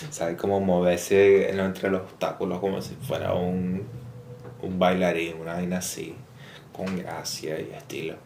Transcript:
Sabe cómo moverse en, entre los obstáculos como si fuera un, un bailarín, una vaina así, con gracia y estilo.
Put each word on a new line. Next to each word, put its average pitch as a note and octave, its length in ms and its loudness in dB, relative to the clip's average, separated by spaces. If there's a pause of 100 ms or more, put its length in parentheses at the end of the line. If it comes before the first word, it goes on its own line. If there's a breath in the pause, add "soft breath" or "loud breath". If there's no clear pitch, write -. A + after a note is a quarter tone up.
(120)
Sabe E2+ 240 -4
cómo G2 240 0
moverse F#2+ 920 6
en, F#2+ 100 0
entre F#2+ 300 0
los F#2 120 2
obstáculos F2+ 580 -4
como F#2+ 220 0
si - 140 -10
fuera E2+ 380 -2
un, F#2 540 0 (760)
un F#2+ 160 -4
bailarín, F2 600 2
una E2 140 -8
vaina F2+ 240 -2
así, D#2+ 380 -6 (580 loud breath)
con F#2+ 240 -4
gracia D#2+ 640 -6
y - 120 -8
estilo. - 440 -10 (100)